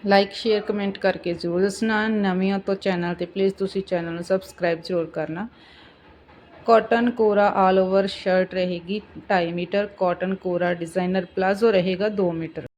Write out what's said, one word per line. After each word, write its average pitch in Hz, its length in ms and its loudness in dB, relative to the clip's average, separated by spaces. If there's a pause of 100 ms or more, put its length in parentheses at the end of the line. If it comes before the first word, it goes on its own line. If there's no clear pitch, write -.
ਲਾਈਕ, 202 260 4
ਸ਼ੇਅਰ, 214 280 0
ਕੁਮੈਂਟ 202 380 -4
ਕਰਕੇ 185 360 -2
ਜ਼ਰੂਰ 170 260 -2
ਦੱਸਣਾ। 214 480 0
ਨਵੇਂ 196 440 2
ਹੋ 196 60 0
ਤਾਂ 196 160 -2
ਚੈਨਲ 175 400 -2
ਤੇ 175 120 -6
ਪਲੀਜ਼ 190 280 0
ਤੁਸੀਂ 196 280 -4
ਚੈਨਲ 170 300 -4
ਨੂੰ 170 120 -8
ਸਬਸਕ੍ਰਾਈਬ 180 560 -2
ਜ਼ਰੂਰ 170 260 -2
ਕਰਨਾ। 165 420 -6 (1160)
ਕਾਟਨ 233 440 4
ਕੋਰਾ 208 500 4
all 190 240 6
over 196 220 2
ਸ਼ਰਟ 185 480 0
ਰਹੇਗੀ 180 460 -4 (300)
ਢਾਈ 170 220 2
ਮੀਟਰ, 202 360 -2 (100)
ਕਾਟਨ 185 360 -2
ਕੋਰਾ 175 400 -2
ਡਿਜ਼ਾਈਨਰ 180 500 -2
ਪਲਾਜ਼ੋ 196 460 0
ਰਹੇਗਾ 190 380 0
ਦੋ 190 240 0
ਮੀਟਰ। 165 300 -8 (160)